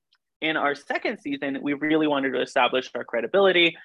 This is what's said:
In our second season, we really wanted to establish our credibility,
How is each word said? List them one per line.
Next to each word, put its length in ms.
In 160
our 180
second 460
season, 420
we 100
really 320
wanted 280
to 80
establish 520
our 100
credibility, 800